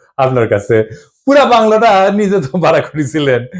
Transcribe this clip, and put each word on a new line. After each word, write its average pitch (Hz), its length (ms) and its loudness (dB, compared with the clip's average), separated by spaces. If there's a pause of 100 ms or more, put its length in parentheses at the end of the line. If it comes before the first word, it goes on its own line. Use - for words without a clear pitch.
(160)
আপনার 127 320 0
কাছে। 110 340 0 (440)
পুরা 277 180 4
বাংলাটা 220 640 2
নিজে 202 300 -2
তো 147 180 -6
ভাড়া 156 220 2
করেছিলেন, 139 680 -4 (140)